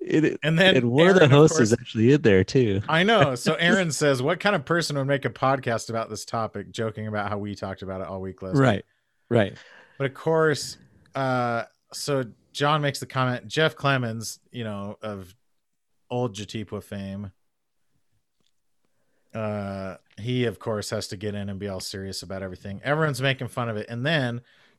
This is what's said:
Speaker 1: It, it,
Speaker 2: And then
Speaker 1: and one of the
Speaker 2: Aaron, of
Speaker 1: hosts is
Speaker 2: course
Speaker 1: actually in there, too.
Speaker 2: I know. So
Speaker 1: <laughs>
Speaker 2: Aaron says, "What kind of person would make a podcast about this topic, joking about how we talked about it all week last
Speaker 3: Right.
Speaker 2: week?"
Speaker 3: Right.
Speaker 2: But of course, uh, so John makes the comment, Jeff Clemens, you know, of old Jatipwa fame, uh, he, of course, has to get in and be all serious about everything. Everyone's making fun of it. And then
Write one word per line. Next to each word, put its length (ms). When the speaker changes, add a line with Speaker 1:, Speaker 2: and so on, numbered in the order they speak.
Speaker 1:
It, 240
it, 200
Speaker 2:
And 140
then 180
Speaker 1:
and 160
one 160
of 80
the 60
Speaker 2:
Aaron, 100
of 60
Speaker 1:
hosts 220
is 100
Speaker 2:
course 100
Speaker 1:
actually 320
in 100
there, 220
too. 440
Speaker 2:
I 140
know. 320
So 200
Speaker 1:
<laughs> 40
Speaker 2:
Aaron 320
says, 320
"What 180
kind 160
of 80
person 320
would 100
make 180
a 60
podcast 600
about 180
this 160
topic, 460
joking 380
about 200
how 100
we 160
talked 280
about 180
it 60
all 140
week 220
last 140
Speaker 3:
Right. 200
Speaker 2:
week?" 80
Speaker 3:
Right. 280
Speaker 2:
But 80
of 80
course, 640
uh, 500
so 320
John 280
makes 200
the 60
comment, 420
Jeff 280
Clemens, 600
you 140
know, 380
of 320
old 240
Jatipwa 480
fame, 500
uh, 640
he, 280
of 120
course, 300
has 200
to 100
get 160
in 160
and 80
be 100
all 120
serious 420
about 200
everything. 400
Everyone's 380
making 280
fun 200
of 80
it. 140
And 160
then 340